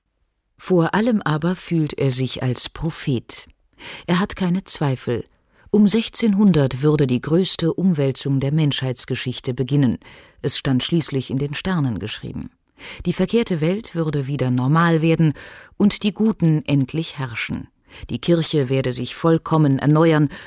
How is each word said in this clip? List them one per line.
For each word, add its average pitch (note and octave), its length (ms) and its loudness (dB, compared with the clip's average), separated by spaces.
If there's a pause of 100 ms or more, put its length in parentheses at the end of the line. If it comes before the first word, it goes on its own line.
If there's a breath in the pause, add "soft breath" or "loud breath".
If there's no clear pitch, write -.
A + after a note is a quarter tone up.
(560)
Vor E3+ 380 2
allem A3 260 2
aber D#3 340 0
fühlt D#3 440 -2
er C3+ 120 2
sich B2+ 320 -4
als B2+ 280 -2
Prophet. - 800 -6 (580 loud breath)
Er F3 120 2
hat G3+ 160 -2
keine F#3 300 -2
Zweifel. C3 600 -2 (420 soft breath)
Um G#3 200 6
sechzehnhundert F#3 920 2
würde D3+ 240 4
die B2 140 0
größte E3 540 0
Umwälzung C#3 640 0
der C#3 120 -2
Menschheitsgeschichte C3 1000 -2
beginnen. C3+ 460 2 (420 loud breath)
Es - 160 -2
stand C3 260 0
schließlich C#3+ 460 -2
in C3+ 100 -4
den C#3+ 140 -4
Sternen C#3+ 460 -2
geschrieben. - 520 -10 (540 loud breath)
Die F3 80 -2
verkehrte F#3+ 480 0
Welt F#3 340 -2
würde D3+ 320 -2
wieder B2+ 240 -2
normal D#3 520 2
werden D#3+ 320 4 (420 loud breath)
und - 260 2
die G3+ 120 0
Guten E3+ 500 2
endlich C#3+ 540 -2
herrschen. - 500 -8 (400 loud breath)
Die A#2 100 -6
Kirche D#3 520 0
werde C3 200 0
sich B2 240 -6
vollkommen D#3+ 640 2
erneuern D3+ 520 4 (160 loud breath)